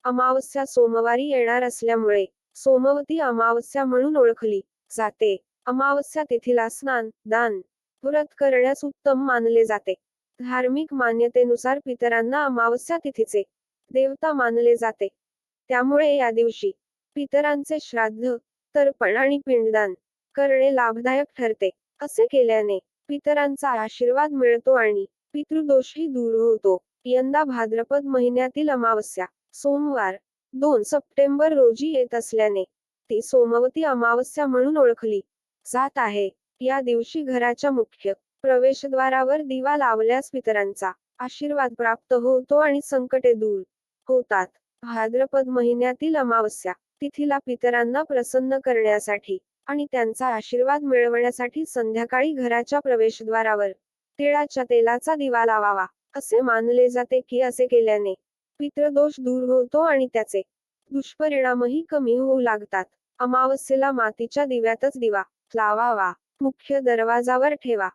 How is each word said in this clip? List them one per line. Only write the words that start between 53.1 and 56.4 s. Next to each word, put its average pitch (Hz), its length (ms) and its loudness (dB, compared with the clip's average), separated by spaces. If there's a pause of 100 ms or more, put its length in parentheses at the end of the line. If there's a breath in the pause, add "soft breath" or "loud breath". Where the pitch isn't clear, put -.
तिळाच्या 285 440 0
तेलाचा 240 520 2
दिवा 247 300 0
लावावा. 208 400 2 (300)
असे 415 260 0